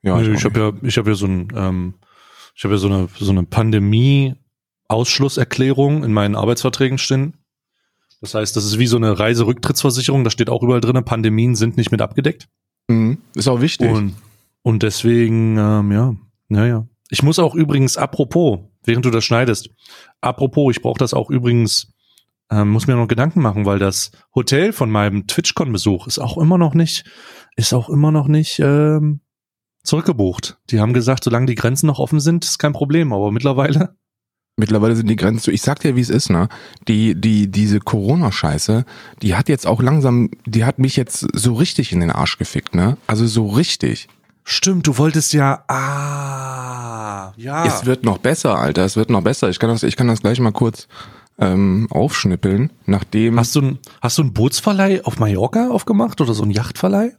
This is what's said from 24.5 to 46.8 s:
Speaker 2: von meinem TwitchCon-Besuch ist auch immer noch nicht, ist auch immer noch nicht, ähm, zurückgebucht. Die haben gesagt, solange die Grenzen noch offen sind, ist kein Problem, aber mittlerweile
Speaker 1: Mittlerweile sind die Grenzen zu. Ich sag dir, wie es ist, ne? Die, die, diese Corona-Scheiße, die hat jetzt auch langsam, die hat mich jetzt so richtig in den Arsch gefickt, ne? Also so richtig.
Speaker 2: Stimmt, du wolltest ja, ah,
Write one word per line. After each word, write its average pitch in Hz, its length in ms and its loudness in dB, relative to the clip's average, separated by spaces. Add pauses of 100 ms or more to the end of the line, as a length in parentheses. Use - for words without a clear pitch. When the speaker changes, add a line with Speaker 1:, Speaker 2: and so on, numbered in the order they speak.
Speaker 2:
von 117 180 -2
meinem 104 360 0
TwitchCon-Besuch 104 800 -2
ist - 120 -6
auch - 180 -6
immer 165 200 2
noch 160 160 2
nicht, 165 320 0 (500)
ist 117 180 0
auch 120 160 0
immer 151 220 2
noch 147 160 2
nicht, 151 320 0
ähm, 151 600 2 (640)
zurückgebucht. 120 760 -2 (100)
Die 113 100 2
haben 110 140 2
gesagt, 123 300 0
solange 120 240 0
die 120 80 -2
Grenzen 135 320 0
noch 143 100 0
offen 143 220 0
sind, 165 260 0
ist - 140 -6
kein 147 140 0
Problem, 147 400 0
aber 101 180 0
mittlerweile 139 640 0 (600)
Speaker 1:
Mittlerweile 107 400 2
sind 113 100 0
die 110 80 2
Grenzen 107 300 0
zu. - 60 0
Ich 104 100 -2
sag 143 180 -2
dir, 135 160 0
wie 123 60 2
es 117 80 -2
ist, - 200 0
ne? 165 200 2 (380)
Die, 107 320 2
die, 104 300 2
diese 101 300 2
Corona-Scheiße, 110 1080 0 (360)
die 98 140 0
hat - 120 0
jetzt 143 180 -2
auch 110 160 0
langsam, 127 480 2 (160)
die 113 200 0
hat 135 120 -2
mich 135 200 0
jetzt - 360 -4
so 117 200 0
richtig 120 400 0
in 87 80 2
den 85 100 0
Arsch - 260 -2
gefickt, - 380 -6
ne? 98 220 2 (100)
Also 113 180 2
so 110 220 0
richtig. - 600 -2 (360)
Speaker 2:
Stimmt, - 440 -2
du 127 100 2
wolltest 151 360 2
ja, 139 340 2
ah, 131 1700 -8